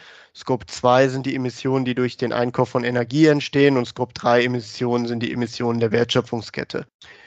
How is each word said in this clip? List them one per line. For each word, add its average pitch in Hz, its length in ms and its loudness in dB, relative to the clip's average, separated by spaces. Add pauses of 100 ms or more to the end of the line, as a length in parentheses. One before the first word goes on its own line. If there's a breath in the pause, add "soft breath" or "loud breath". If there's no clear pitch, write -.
(340 loud breath)
Scope - 340 -6
zwei 127 420 4
sind 131 160 -4
die 135 100 -4
Emissionen, 131 480 -2
die 123 100 -2
durch 123 220 -2
den 117 160 -4
Einkauf 120 380 0
von 120 160 -2
Energie 123 400 2
entstehen. 143 500 4
Und 123 100 0
Scope 123 280 -6
drei 120 320 2
Emissionen 120 600 -2
sind 117 140 -6
die 120 120 -4
Emissionen 117 480 -4
der 113 100 0
Wertschöpfungskette. 117 920 -2 (420 loud breath)